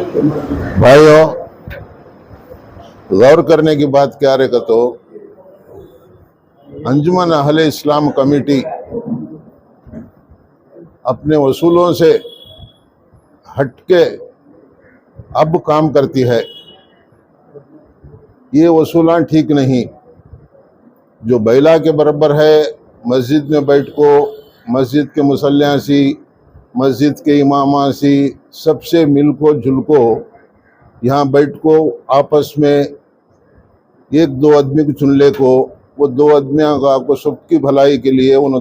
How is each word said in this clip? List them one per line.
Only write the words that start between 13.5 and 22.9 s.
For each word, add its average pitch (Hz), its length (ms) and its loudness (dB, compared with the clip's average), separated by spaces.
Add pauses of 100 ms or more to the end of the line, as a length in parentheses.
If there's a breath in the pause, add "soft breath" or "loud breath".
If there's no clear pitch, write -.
अब 160 220 0 (100)
काम 156 220 0
करती 135 340 -2
है। 120 180 0 (2000)
ये 156 160 4
वसूलां 165 540 2
ठीक 156 280 -2
नहीं। 131 340 0 (1400)
जो 117 180 0
बैला 139 380 2
के 160 160 0
बराबर 147 420 0
है, 151 200 4 (520)